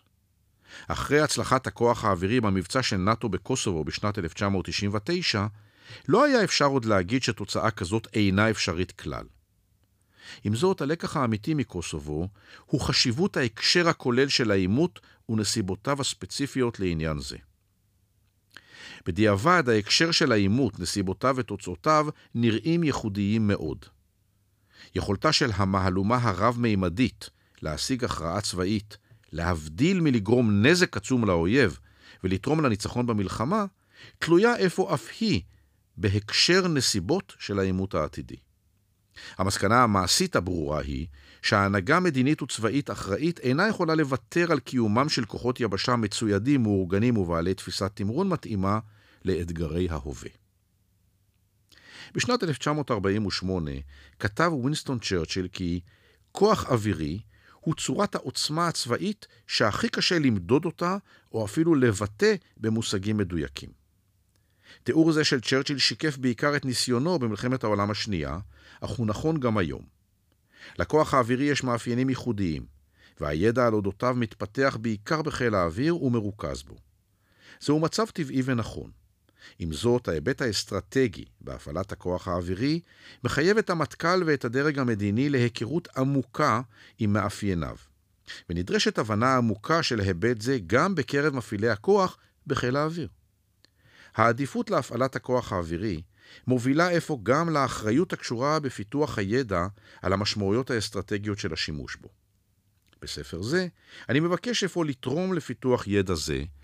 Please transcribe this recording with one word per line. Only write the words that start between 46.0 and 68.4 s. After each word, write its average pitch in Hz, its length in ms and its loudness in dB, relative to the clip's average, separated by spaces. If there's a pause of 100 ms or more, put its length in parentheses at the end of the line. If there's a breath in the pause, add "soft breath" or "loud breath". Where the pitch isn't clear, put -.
מאורגנים 101 540 2
ובעלי 85 380 0
תפיסת 95 400 -4
תמרון 123 340 -2
מתאימה 104 500 -2 (460 soft breath)
לאתגרי 85 640 -2
ההווה. 67 400 -8 (1800 loud breath)
בשנת 233 300 0
אלף 151 140 -2
תשע - 140 -2
מאות 151 180 -2
ארבעים 101 360 0
ושמונה 90 440 -2 (480 soft breath)
כתב 151 340 0
ווינסטון 139 460 -4
צ'רצ'יל 90 540 -2
כי 87 280 -4 (520 soft breath)
כוח 196 380 2
אווירי 101 500 -2 (400 soft breath)
הוא 160 140 -2
צורת 151 400 -2
העוצמה 165 540 -4
הצבאית 160 580 -4 (200 soft breath)
שהכי - 420 0
קשה 185 300 0
למדוד 120 460 2
אותה 175 320 -4 (360 soft breath)
או 113 120 -4
אפילו 160 300 2
לבטא 123 600 4 (220 soft breath)
במושגים 110 600 0
מדויקים. 82 540 -4 (1120 soft breath)
תיאור 160 300 6
זה 151 120 2
של 143 160 2
צ'רצ'יל 135 380 0
שיקף 131 380 -2
בעיקר 135 400 0
את 143 80 -4
ניסיונו 131 540 0
במלחמת 123 460 -2
העולם 104 260 0
השנייה, 85 480 -4 (420 loud breath)